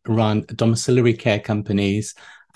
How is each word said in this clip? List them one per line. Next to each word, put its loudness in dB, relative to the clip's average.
run 0
domiciliary 2
care 0
companies -2